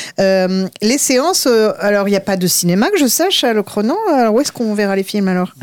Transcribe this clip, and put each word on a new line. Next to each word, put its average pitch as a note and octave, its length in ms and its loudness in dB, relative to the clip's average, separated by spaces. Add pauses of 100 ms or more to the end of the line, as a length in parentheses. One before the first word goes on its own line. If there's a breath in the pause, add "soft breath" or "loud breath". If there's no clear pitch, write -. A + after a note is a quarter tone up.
(220 loud breath)
Euh, F#3+ 460 0 (140)
les A3+ 160 0
séances, C#4 500 0
euh, A3 320 4
alors, G3+ 280 0
il G3+ 40 0
n'y G3+ 60 2
a F#3+ 40 0
pas G3 160 -2
de F3+ 100 0
cinéma, F3+ 440 0
que G4+ 60 0
je C#4+ 100 4
sache, E4 360 0
à A#3+ 100 2
Locronan. G#3+ 440 -2 (180)
Alors, A#3 200 2
où A#3+ 60 4
est-ce - 120 -4
qu'on A3 200 -4
verra G3+ 220 0
les F#3+ 80 -2
films, G3 240 -2
alors ? F3+ 360 -2